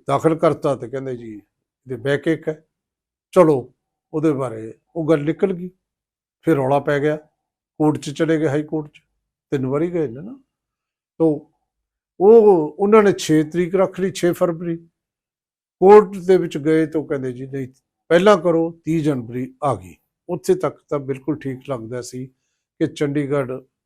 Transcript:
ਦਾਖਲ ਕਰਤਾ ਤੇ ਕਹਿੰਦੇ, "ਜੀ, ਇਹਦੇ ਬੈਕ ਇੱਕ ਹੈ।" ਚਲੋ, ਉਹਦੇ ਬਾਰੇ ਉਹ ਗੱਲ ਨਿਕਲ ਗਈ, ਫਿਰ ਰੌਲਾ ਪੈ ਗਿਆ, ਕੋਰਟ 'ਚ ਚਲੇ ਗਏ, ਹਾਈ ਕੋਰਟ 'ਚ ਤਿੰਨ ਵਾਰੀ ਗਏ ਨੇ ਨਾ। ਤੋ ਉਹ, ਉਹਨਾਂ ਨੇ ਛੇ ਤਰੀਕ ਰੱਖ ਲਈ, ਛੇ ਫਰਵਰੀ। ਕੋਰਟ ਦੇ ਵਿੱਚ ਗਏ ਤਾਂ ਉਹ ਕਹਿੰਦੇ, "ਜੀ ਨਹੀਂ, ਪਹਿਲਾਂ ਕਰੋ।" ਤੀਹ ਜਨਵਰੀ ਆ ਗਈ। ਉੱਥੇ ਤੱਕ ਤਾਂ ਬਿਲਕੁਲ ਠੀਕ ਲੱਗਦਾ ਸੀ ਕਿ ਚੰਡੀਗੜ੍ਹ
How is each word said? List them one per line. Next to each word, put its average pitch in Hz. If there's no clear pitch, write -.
ਦਾਖਲ 147
ਕਰਤਾ 156
ਤੇ 117
ਕਹਿੰਦੇ, 131
"ਜੀ, 113
ਇਹਦੇ -
ਬੈਕ 139
ਇੱਕ 160
ਹੈ।" 156
ਚਲੋ, 156
ਉਹਦੇ 156
ਬਾਰੇ 113
ਉਹ 160
ਗੱਲ 151
ਨਿਕਲ 165
ਗਈ, 180
ਫਿਰ 165
ਰੌਲਾ 139
ਪੈ 143
ਗਿਆ, 151
ਕੋਰਟ 151
'ਚ 156
ਚਲੇ 156
ਗਏ, 156
ਹਾਈ 147
ਕੋਰਟ 151
'ਚ -
ਤਿੰਨ 131
ਵਾਰੀ 147
ਗਏ 160
ਨੇ 120
ਨਾ। 247
ਤੋ 151
ਉਹ, 196
ਉਹਨਾਂ 208
ਨੇ 202
ਛੇ 156
ਤਰੀਕ 170
ਰੱਖ 185
ਲਈ, 185
ਛੇ 175
ਫਰਵਰੀ। 170
ਕੋਰਟ 202
ਦੇ 180
ਵਿੱਚ 165
ਗਏ 156
ਤਾਂ 156
ਉਹ 139
ਕਹਿੰਦੇ, 131
"ਜੀ 127
ਨਹੀਂ, 135
ਪਹਿਲਾਂ 190
ਕਰੋ।" 165
ਤੀਹ 160
ਜਨਵਰੀ 127
ਆ 135
ਗਈ। 92
ਉੱਥੇ 175
ਤੱਕ 151
ਤਾਂ 147
ਬਿਲਕੁਲ 135
ਠੀਕ 135
ਲੱਗਦਾ 123
ਸੀ 127
ਕਿ 160
ਚੰਡੀਗੜ੍ਹ 143